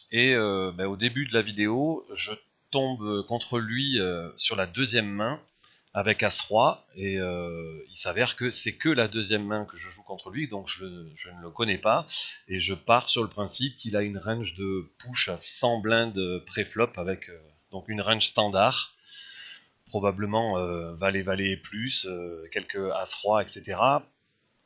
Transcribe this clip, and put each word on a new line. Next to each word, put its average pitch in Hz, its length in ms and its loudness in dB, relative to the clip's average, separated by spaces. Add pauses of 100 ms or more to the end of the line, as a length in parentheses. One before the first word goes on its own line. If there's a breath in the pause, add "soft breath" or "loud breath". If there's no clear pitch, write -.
(120)
Et, 123 220 6
euh, 98 380 2
bah, 92 160 -2
au 98 60 -2
début 120 320 0
de 113 80 -2
la 113 80 6
vidéo, 110 720 0
je - 160 -6 (400)
tombe 107 560 0
contre 120 320 -2
lui, 123 400 0
euh, 87 380 0
sur - 180 0
la 95 120 0
deuxième 110 440 0
main 110 300 -2 (540 soft breath)
avec 101 280 2
As-Roi, 110 720 4
et, 98 240 -2
euh, 85 720 -4
il - 60 -18
s'avère 98 400 0
que 120 160 -2
c'est - 220 -2
que - 140 0
la 123 200 4
deuxième 104 360 0
main 104 200 -2
que 92 120 -16
je 87 140 -12
joue 98 140 -18
contre 95 260 -12
lui, 139 160 -4
donc 98 220 -8
je, 90 480 -10
je 92 140 -14
ne 90 120 -16
le 85 80 -12
connais 104 260 0
pas, 120 300 2 (400 loud breath)
et 92 140 -4
je - 120 0
pars - 380 4
sur 120 140 2
le 104 40 -2
principe 104 500 -4
qu'il 104 180 -2
a 104 60 4
une 104 140 -2
range 107 380 -4
de 95 340 -4 (120)
push 123 280 -2
à 90 100 -4
cent 117 420 0
blindes, 113 380 2
euh, 90 280 0
pré-flop 110 480 0
avec, 92 340 -4
euh, 87 80 -16 (360)
donc 95 160 -12
une 107 120 -4
range 107 260 2
standard, 104 680 4 (920 loud breath)
probablement, 101 720 0
euh, 85 380 -2
valet, 95 280 2
valet 95 280 2
et 95 60 0
plus, 110 500 -4
euh, 87 460 -8
quelques 95 420 -4
As-Roi, 101 480 0
et 92 60 -6
cetera. 104 560 2 (600)